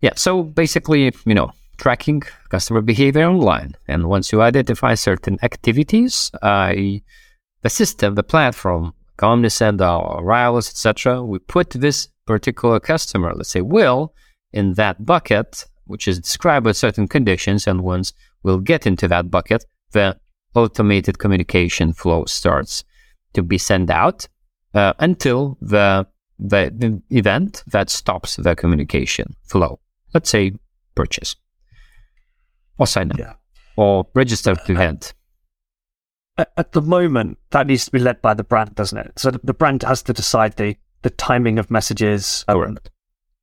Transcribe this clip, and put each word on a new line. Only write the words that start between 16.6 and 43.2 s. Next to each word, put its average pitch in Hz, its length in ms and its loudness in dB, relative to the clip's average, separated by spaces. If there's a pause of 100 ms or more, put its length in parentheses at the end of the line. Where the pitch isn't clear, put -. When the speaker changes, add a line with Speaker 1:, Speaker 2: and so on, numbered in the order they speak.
Speaker 1:
with 107 120 2
certain 107 300 0
conditions. 101 600 0
And 92 140 0
once 92 300 -4 (320)
we'll 95 160 2
get 147 280 0
into 95 200 0
that 87 240 0
bucket, 95 340 0 (260)
the 98 260 0 (380)
automated 104 640 2
communication 90 720 0
flow 82 320 -2
starts - 580 -2 (500)
to 101 100 0
be 87 140 0
sent 92 320 0
out, 92 380 0 (460)
uh, 101 260 4
until 139 600 0
the, 101 460 2 (320)
the, 101 360 0
the 113 420 -2
event 117 500 0
that 101 220 0
stops - 480 -6
the 85 180 0
communication 73 880 -2
flow, - 360 -2 (340)
let's 165 160 -2
say 98 220 2 (440)
purchase - 400 -6 (1400)
or 139 100 2
sign 92 240 -2
up 69 80 -6
Speaker 2:
Yeah. - 140 -14 (420)
Speaker 1:
or 101 400 2
register 117 400 2
the - 60 -6 (120)
Speaker 2:
Uh, - 20 0
Speaker 1:
event. 85 380 -2 (1200)
Speaker 2:
at, - 200 -2
at - 140 -2
the 160 100 0
moment, 160 560 0 (140)
that 139 160 2
needs 131 180 2
to - 60 -14
be 131 80 2
led 123 220 0
by 110 120 4
the 104 100 -4
brand, 110 320 -2
doesn't 107 220 -6
it? - 220 -12
So 131 120 0
the, 127 120 -4
the 123 100 -2
brand 139 300 0
has 131 200 -2
to 127 100 -2
decide 110 420 0
the, 104 200 -4 (260)
the 120 80 -2
timing 117 500 0
of 104 100 -4
messages, 104 800 -2
um, 104 140 2
Speaker 1:
Correct. - 280 -8 (540)